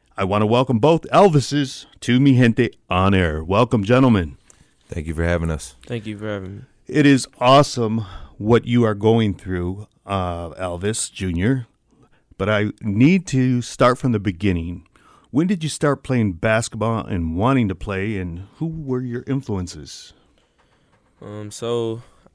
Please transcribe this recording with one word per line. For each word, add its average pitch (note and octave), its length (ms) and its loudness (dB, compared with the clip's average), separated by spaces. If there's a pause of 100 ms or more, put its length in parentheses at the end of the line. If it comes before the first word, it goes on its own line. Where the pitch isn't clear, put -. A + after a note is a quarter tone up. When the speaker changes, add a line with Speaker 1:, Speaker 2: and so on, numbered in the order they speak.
(200)
Speaker 1:
I G2 40 -2
want G2+ 180 0
to G#2+ 60 2
welcome A#2+ 320 0
both D#3 240 4 (100)
Elvises D3 720 2 (140)
to A#2+ 200 2
Mi C#3 160 6
Gente A#2+ 360 4 (180)
on F#2+ 240 4
Air. D#2+ 300 0
Welcome, G#2+ 400 2
gentlemen. A2 560 2 (480)
Speaker 2:
Thank D#2+ 180 -10
you E2 80 -6
for E2 100 -2
having E2+ 280 0
us. - 240 -10 (100)
Speaker 3:
Thank A2 220 -10
you G#2+ 100 -10
for G#2+ 100 -10
having G2 280 -10
me. A2 60 -16 (260)
Speaker 1:
It D3 180 2
is C#3 220 4 (120)
awesome B2 600 4 (400)
what A2 260 2
you A#2+ 180 2
are G#2+ 120 2
going A2 400 2
through, F#2 520 -6 (200)
uh, F2 480 -4
Elvis F#2 580 -6
Junior, G2 540 -2 (720)
but G2 100 -2
I G#2+ 220 0 (100)
need B2+ 460 2
to B2+ 340 0
start B2 380 0
from C3 120 0
the G#2+ 80 0
beginning. F2+ 680 -4 (420)
When D3+ 160 0
did F3+ 160 -2
you D#3 80 -6
start C#3+ 320 -2
playing A2 320 0
basketball A2 720 -2
and E2+ 320 -4
wanting A#2+ 300 2
to F#2 80 -4
play, G2+ 420 -6
and F#2 380 -8
who D#3+ 100 -8
were C#3+ 360 -6
your B2 260 -8
influences? F#2 840 -8 (1080)
Speaker 3:
Um, G#2 300 -14
so A#2 500 -6 (340)